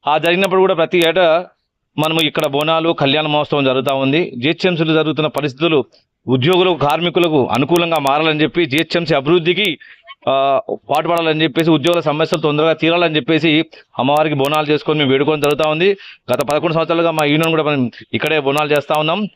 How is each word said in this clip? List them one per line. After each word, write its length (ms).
ఆ 140
జరిగినప్పుడు 420
కూడా 140
ప్రతి 240
ఏటా 480
మనము 240
ఇక్కడ 260
బోనాలు, 460
కళ్యాణ 340
మహోత్సవం 380
జరుగుతూ 320
ఉంది. 420
జిహెచ్ఎంసీలో 560
జరుగుతున్న 340
పరిస్థితులు 500
ఉద్యోగులకు, 600
కార్మికులకు 600
అనుకూలంగా 520
మారాలని 440
చెప్పి, 240
జిహెచ్ఎంసీ 480
అభివృద్ధికి, 640
ఆ, 320
పాటుపడాలని 520
చెప్పేసి, 280
ఉద్యోగుల 300
సమస్యలు 420
తొందరగా 300
తీరాలని 440
చెప్పేసి 480
అమ్మవారికి 360
బోనాలు 320
చేసుకొని 320
మేము 140
వేడుకోవడం 280
జరుగుతూ 280
ఉంది. 220
గత 80
పదకొండు 340
సంవత్సరాలుగా 360
మా 140
యూనియన్ 260
కూడా 120
మనం 280
ఇక్కడే 260
బోనాలు 320
చేస్తా 260
ఉన్నాం. 380